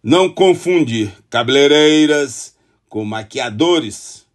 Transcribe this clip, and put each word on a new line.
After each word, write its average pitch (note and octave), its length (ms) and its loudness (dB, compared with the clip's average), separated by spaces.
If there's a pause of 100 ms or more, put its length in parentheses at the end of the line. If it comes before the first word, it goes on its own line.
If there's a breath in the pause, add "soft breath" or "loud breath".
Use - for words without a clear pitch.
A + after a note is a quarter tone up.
Não F3 220 2
confundir E3 800 0 (200)
cabeleireiras D3 1200 2 (360)
com G#2+ 160 -8
maquiadores A#2+ 1300 -4